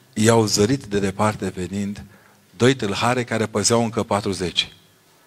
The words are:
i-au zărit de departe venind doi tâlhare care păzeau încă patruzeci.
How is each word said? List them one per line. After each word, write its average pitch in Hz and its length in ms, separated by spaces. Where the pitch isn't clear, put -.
i-au 110 320
zărit 104 380
de 101 160
departe 98 560
venind 101 480
doi 123 160
tâlhare 117 500
care 110 220
păzeau 113 380
încă 110 200
patruzeci. 95 680